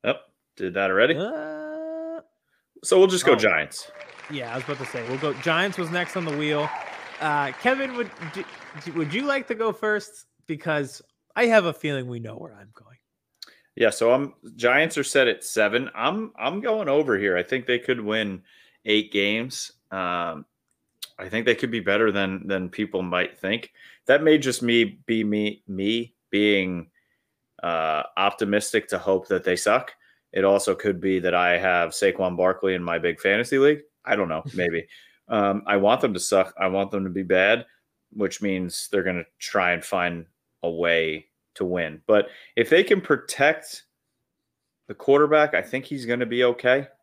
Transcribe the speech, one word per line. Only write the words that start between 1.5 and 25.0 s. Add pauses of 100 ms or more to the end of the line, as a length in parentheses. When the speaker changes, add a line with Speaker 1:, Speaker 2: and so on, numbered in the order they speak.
Speaker 1:
So
we'll
just
go
Speaker 2:
oh.
Speaker 1:
Giants. (400)
Speaker 2:
Yeah,
I
was
about
to
say,
we'll
go.
Giants
was
next
on
the
wheel. (500)
Uh,
Kevin,
would, (220)
do, (500)
would
you
like
to
go
first? (220)
Because (340)
I
have
a
feeling
we
know
where
I'm
going. (760)
Speaker 1:
Yeah,
so
I'm, (220)
Giants
are
set
at
seven.
I'm,
I'm
going
over
here.
I
think
they
could
win (420)
eight
games. (200)
Um, (720)
I
think
they
could
be
better
than,
than
people
might
think. (340)
That
may
just
me